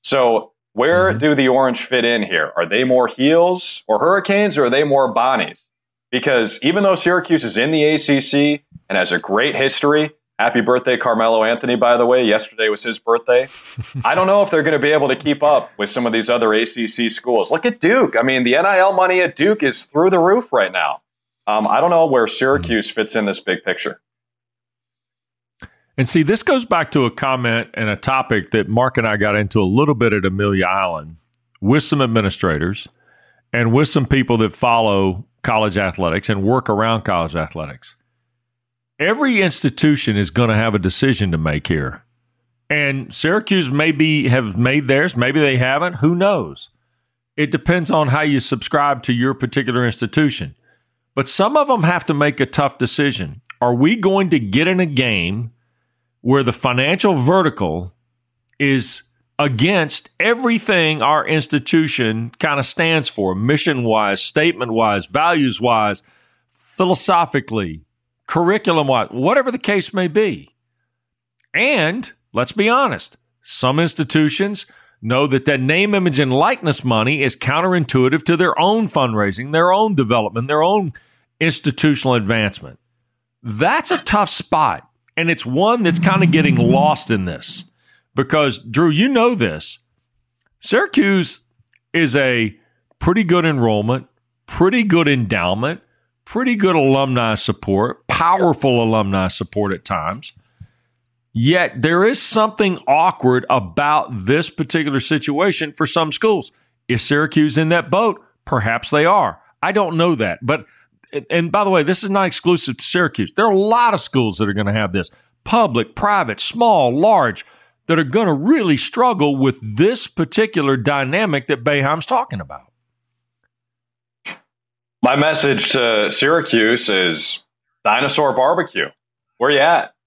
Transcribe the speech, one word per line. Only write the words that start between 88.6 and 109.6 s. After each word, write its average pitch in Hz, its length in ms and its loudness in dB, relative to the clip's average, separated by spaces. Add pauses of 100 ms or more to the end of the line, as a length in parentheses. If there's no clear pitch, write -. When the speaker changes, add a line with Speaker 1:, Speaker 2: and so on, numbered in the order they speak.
Speaker 2:
you 185 180 2
know 240 280 2
this. 87 420 -4 (800)
Syracuse 196 840 0 (500)
is 151 240 0
a 123 420 0 (400)
pretty 185 240 0
good 175 220 2
enrollment, 120 640 0 (380)
pretty 202 360 2
good 170 240 2
endowment, 113 760 -2 (420)
pretty 240 320 -2
good 196 180 2
alumni 135 600 2
support, 101 720 -4
powerful 160 760 2
alumni 98 460 0
support 101 440 -4
at - 120 -8
times. 95 480 -6 (1000)
Yet 131 500 0
there 170 200 2
is 233 180 2
something 214 580 0 (100)
awkward 135 600 2
about 131 640 0
this 127 400 -2
particular 147 480 -2
situation 151 720 -2
for 156 160 -2
some 160 240 0
schools. 202 400 -2 (380)
Is 120 140 0
Syracuse 151 560 0
in 160 100 0
that 170 220 0
boat? 208 300 0 (240)
Perhaps 113 460 -2
they 151 140 2
are. 165 360 2 (220)